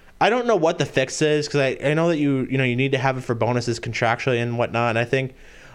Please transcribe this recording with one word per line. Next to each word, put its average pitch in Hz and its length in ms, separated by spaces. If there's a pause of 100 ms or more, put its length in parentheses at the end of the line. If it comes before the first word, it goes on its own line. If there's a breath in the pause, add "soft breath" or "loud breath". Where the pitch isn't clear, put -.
(220 soft breath)
I 185 80
don't 240 160
know 233 100
what 165 220
the 143 80
fix 135 380
is, 151 240
'cause 143 120
I, 131 240
I 147 120
know 165 140
that 165 100
you, 139 320
you 135 80
know, 131 40
you 123 120
need 135 160
to 135 80
have 131 180
it 123 40
for - 120
bonuses 117 460
contractually 117 640
and 120 180
whatnot. 117 320
And 110 80
I 120 60
think 131 280 (420 loud breath)